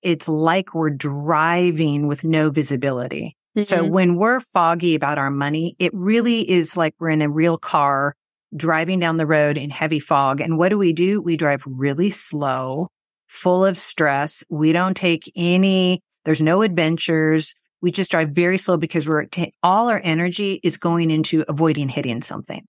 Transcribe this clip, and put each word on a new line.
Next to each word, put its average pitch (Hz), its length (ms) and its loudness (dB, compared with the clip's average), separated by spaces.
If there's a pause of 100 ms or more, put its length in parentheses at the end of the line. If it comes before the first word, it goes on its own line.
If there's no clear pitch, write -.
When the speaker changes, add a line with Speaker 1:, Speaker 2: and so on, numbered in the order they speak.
Speaker 1:
it's 170 260 -2
like 165 460 0
we're 160 160 0
driving 151 1160 0
with 143 180 -4
no 160 260 2
visibility. 139 840 -4 (260)
So 175 220 0
Speaker 2:
Mm-hmm. 160 80 0
Speaker 1:
when 175 240 4
we're 233 240 2
foggy 170 540 0
about 147 220 0
our 139 140 -2
money, 147 480 -4
it 180 160 0
really 226 560 0
is 175 260 0
like 160 240 0
we're 165 80 -4
in 156 140 2
a 147 80 0
real 160 260 2
car 143 580 0 (400)
driving 165 460 -2
down 165 160 0
the 160 100 0
road 151 300 2
in 147 140 -6
heavy 156 280 -2
fog. 139 440 0
And 165 160 -2
what 175 100 2
do 208 80 2
we 185 160 2
do? 180 300 0
We 165 160 -2
drive 143 280 0
really 139 440 -2
slow, 135 800 -4 (400)
full 185 360 2
of 190 140 2
stress. 147 720 -2
We 156 220 2
don't 180 220 2
take 170 400 -2
any, 185 680 2 (240)
there's 156 160 2
no 165 180 4
adventures. 160 920 0 (280)
We 175 80 2
just 185 200 -4
drive 160 200 0
very 175 280 2
slow 180 180 0
because 156 320 -4
we're 151 180 0
ta-, - 260 -6 (100)
all 202 260 2
our 214 160 0
energy 180 580 -2
is 165 140 0
going 170 340 0
into 156 380 0
avoiding 147 400 0
hitting 127 320 -6
something. - 480 -10